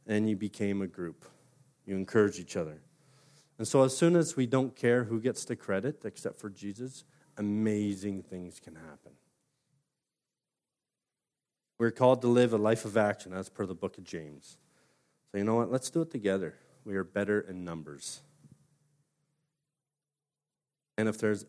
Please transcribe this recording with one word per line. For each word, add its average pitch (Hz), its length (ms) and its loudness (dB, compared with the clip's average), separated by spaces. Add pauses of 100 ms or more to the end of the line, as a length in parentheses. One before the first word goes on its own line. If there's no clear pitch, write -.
and 107 220 2
you 104 80 0
became 101 460 -2
a 98 40 -2
group. 87 380 -10 (640)
You 98 100 -4
encourage 101 420 2
each - 160 -12
other. 78 280 -6 (760)
And 113 100 -6
so 135 160 6
as 131 140 4
soon 170 180 6
as 165 220 2
we 127 100 2
don't 131 300 0
care 123 280 4
who 110 160 -2
gets 117 260 -2
the 117 100 -4
credit 104 480 -4
except - 340 -8
for 107 120 -10
Jesus, 101 540 -12 (320)
amazing 104 840 -2
things 90 360 -12
can 80 160 -20
happen. 78 380 -20 (2750)
We're 117 140 2
called 127 300 6
to 123 60 2
live 120 240 6
a 113 40 4
life 110 280 2
of 104 120 -4
action 104 360 2
as 92 160 -8
per - 160 -6
the 92 100 -6
book 92 240 -6
of 92 60 -16
James. 76 520 -12 (720)
So 101 80 -6
you 101 60 0
know 113 100 2
what? 117 160 2
Let's 127 200 -2
do 165 120 0
it 165 80 -6
together. 98 440 -2 (300)
We 98 120 -4
are 95 80 0
better 101 360 0
in 92 240 -10
numbers. 76 580 -12 (2750)
And 110 120 2
if 107 100 -2
there's 107 300 0